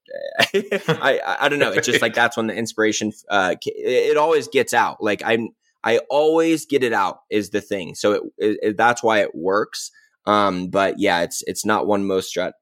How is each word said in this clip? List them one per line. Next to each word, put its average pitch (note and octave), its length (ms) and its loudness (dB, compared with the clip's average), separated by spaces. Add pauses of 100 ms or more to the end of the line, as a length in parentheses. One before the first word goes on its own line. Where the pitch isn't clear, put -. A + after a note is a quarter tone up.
(120)
<laughs> - 260 -12
I, F#3 880 0
I, F2+ 140 -2
I D3 80 2
don't D3 100 0
know. A#2+ 140 2
It's - 140 0
just B2 160 2
like, A#2 120 0
that's A#2 220 2
when A2+ 100 -2
the G2+ 80 -4
inspiration, A2 580 -2 (160)
uh, F#2 340 2
ca-, - 120 -6
it, B2+ 380 0
it D3+ 40 4
always D3+ 300 2
gets B2+ 260 0
out. G2+ 300 0
Like, G#2 220 -2
I'm, A2+ 240 0 (340)
I A2+ 160 2 (100)
always D#3+ 560 2
get C3 200 0
it A2+ 80 0
out G2 360 -2
is G2+ 220 -2
the G2+ 100 -2
thing. F#2+ 340 -8
So G#2 180 0
it, G2 100 0 (160)
it, G#2 240 0
it, G#2 140 0
that's A#2 260 2
why A2 180 2
it - 140 -2
works. F#2+ 560 -4 (360)
Um, G2 420 2
but G2 300 0
yeah, F2+ 240 2
it's, - 240 -6
it's - 180 -6
not G2+ 240 0
one G2+ 180 0
most F#2+ 300 -2
strat-, F2+ 260 -4